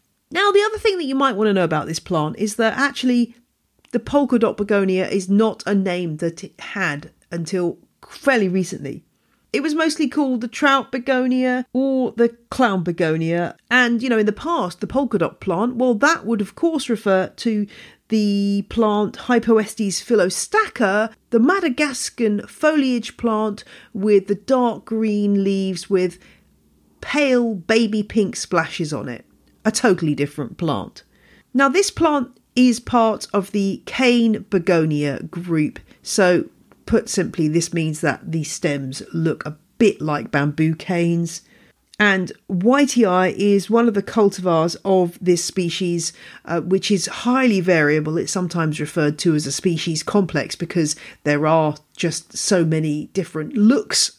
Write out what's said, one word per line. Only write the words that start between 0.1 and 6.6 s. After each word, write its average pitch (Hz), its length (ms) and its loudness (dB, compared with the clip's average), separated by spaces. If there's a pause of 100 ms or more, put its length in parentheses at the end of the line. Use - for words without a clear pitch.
Now, 403 200 0
the 403 100 6
other 427 160 -2
thing 392 220 0
that 311 60 -4
you 262 100 -4
might 269 200 2
want 214 120 2
to 208 80 4
know 185 80 4
about 156 240 -2
this 160 100 -6
plant 156 400 -4
is 208 200 -4
that 226 200 0
actually 254 580 0 (580)
the 240 60 0
polka 254 380 0
dot 208 200 0
begonia 196 500 0
is 185 200 -2
not 208 380 2
a 208 80 -2
name 180 440 -2
that 170 260 -4
it 175 160 -18
had 156 500 -6 (220)